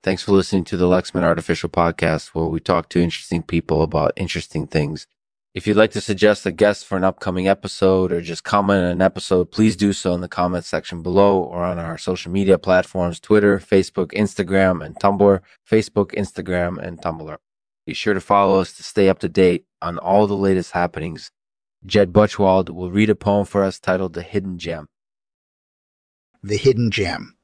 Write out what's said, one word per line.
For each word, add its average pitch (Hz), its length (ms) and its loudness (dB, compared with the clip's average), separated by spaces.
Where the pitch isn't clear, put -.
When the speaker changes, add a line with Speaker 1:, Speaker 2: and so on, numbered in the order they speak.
Speaker 1:
Thanks 95 200 -2
for 104 100 0
listening 98 320 2
to - 120 -8
the 90 80 2
Lexman 90 380 0
Artificial 82 480 -2
Podcast, 82 640 -2
where 80 100 -2
we 82 160 -4
talk 175 300 -2
to 87 100 0
interesting 85 420 -4
people - 380 -2
about 76 340 0
interesting 82 520 -6
things. 76 400 -4
If 92 120 -8
you'd 104 120 2
like 110 140 4
to 107 100 -6
suggest 104 440 0
a 95 60 -2
guest 104 320 2
for 98 120 -6
an 92 60 0
upcoming 92 460 -2
episode 95 640 0
or 85 80 -4
just 82 240 -12
comment 101 400 0
on 87 80 -2
an 90 100 -2
episode, 92 480 0
please 107 240 2
do 101 200 0
so - 200 -4
in 87 60 -6
the 90 80 -10
comments 90 400 -4
section 82 340 -8
below 95 380 2
or 87 240 -6
on 90 140 -4
our 85 180 -8
social 90 340 -8
media 95 280 2
platforms, 90 600 0
Twitter, 104 400 2
Facebook, 92 540 0
Instagram, 95 720 0
and 76 160 -14
Tumblr. 101 400 4
Facebook, 104 460 0
Instagram, 90 640 -4
and 87 220 -12
Tumblr. 78 380 -8
Be - 80 -10
sure 104 200 -2
to 95 60 -2
follow 98 400 4
us - 140 -4
to - 80 -20
stay 98 260 2
up 95 120 2
to 92 80 -4
date 87 360 2
on 85 180 -8
all 101 280 2
the 101 100 -2
latest 95 360 0
happenings. 82 600 -6
Jed 95 280 2
Buchwald 95 580 2
will 87 220 -8
read 107 180 2
a 101 60 4
poem 101 300 0
for - 180 0
us 95 160 -4
titled 92 320 -2
The 87 100 -10
Hidden 92 360 -6
Gem. 82 280 -10
Speaker 2:
The 101 160 -6
hidden 117 320 2
gem, - 540 -6